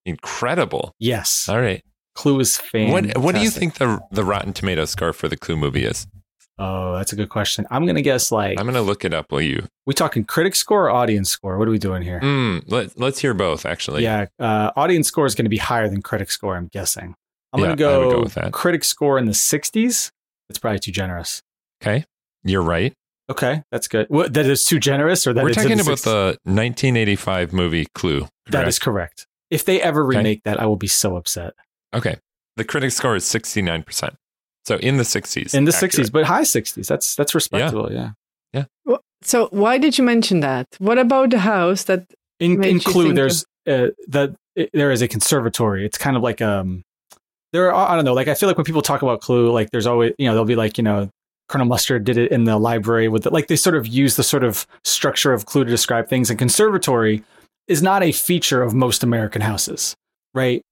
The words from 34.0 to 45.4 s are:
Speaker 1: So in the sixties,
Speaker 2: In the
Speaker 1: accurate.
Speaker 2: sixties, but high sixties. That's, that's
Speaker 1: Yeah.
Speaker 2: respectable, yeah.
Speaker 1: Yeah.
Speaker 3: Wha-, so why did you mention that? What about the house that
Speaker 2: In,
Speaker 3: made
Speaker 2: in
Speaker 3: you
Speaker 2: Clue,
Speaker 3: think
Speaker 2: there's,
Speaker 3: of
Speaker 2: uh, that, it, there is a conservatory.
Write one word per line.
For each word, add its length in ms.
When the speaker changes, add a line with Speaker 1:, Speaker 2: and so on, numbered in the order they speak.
Speaker 1:
So 120
in 180
the 80
sixties, 480
Speaker 2:
In 140
the 20
Speaker 1:
accurate. 120
Speaker 2:
sixties, 180
but 140
high 180
sixties. 460
That's, 280
that's 180
Speaker 1:
Yeah. 20
Speaker 2:
respectable, 560
yeah. 200
Speaker 1:
Yeah. 100
Speaker 3:
Wha-, 120
so 300
why 240
did 220
you 60
mention 360
that? 260
What 200
about 340
the 80
house 440
that 220
Speaker 2:
In, 180
Speaker 3:
made 120
Speaker 2:
in 60
Speaker 3:
you 40
Speaker 2:
Clue, 240
Speaker 3:
think 120
Speaker 2:
there's, 280
Speaker 3:
of 240
Speaker 2:
uh, 20
that, 260
it, 160
there 180
is 120
a 60
conservatory. 760